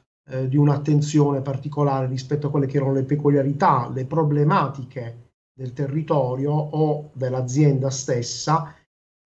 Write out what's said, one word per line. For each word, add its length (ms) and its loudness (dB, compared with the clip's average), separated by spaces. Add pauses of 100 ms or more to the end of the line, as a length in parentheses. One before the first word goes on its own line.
(300)
eh, 180 -4
di 100 2
un'attenzione 840 4
particolare 640 -2
rispetto 400 -4
a 60 -4
quelle 160 0
che 100 -4
erano 160 0
le 120 0
peculiarità, 840 2
le 140 -4
problematiche 1200 -2 (220)
del 220 -12
territorio 800 -2
o 600 -2
dell'azienda 760 0
stessa, 840 -2 (580)